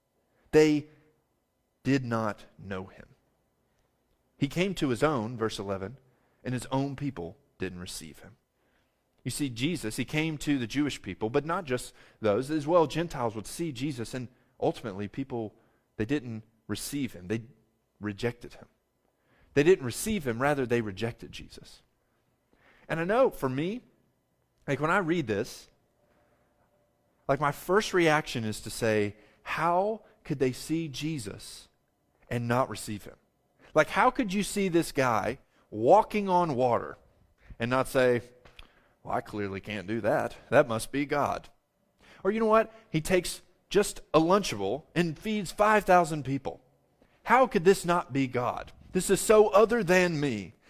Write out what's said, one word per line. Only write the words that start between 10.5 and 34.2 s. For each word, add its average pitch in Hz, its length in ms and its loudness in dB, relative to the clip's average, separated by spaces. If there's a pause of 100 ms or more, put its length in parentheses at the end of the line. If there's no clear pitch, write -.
the 120 80 -4
Jewish 139 360 -2
people, 104 260 -6
but 139 160 0
not 170 220 -4
just 127 260 -4 (300)
those. 110 280 2
As 156 160 -2
well, 165 200 6
Gentiles 131 480 -4
would 110 120 -10
see 170 240 -8
Jesus, 123 440 -6
and 123 140 -8 (300)
ultimately 104 500 -4
people, 117 440 -8 (460)
they 107 80 -2
didn't 117 360 -4 (260)
receive 123 440 -6
him. 90 160 -16
They 113 140 -2 (580)
rejected 104 540 -6
him. - 100 -20 (880)
They 143 100 4
didn't 160 220 4
receive 170 420 -4
him, 117 140 -4
rather 139 240 0
they 120 160 0
rejected 107 520 -8
Jesus. - 500 -18 (1080)
And 156 100 -4
I 165 60 -2
know 226 240 4
for 139 220 -2
me, 170 320 -4 (840)
like, 139 140 -2
when 156 100 0
I 190 80 4
read 170 280 0
this, 107 420 -4 (1600)
like, 139 120 2
my 147 120 2
first 196 400 0
reaction 151 540 2
is 107 140 -6
to 110 100 -12
say, 107 460 0 (260)
"How 180 580 -2 (240)
could 143 140 -6
they 131 140 2
see 160 360 -4
Jesus 135 800 -10 (640)
and 120 180 -4
not 123 220 2
receive 104 340 -10
him?" 62 120 -18 (580)
Like, 156 160 4
how 220 200 4
could 233 220 -4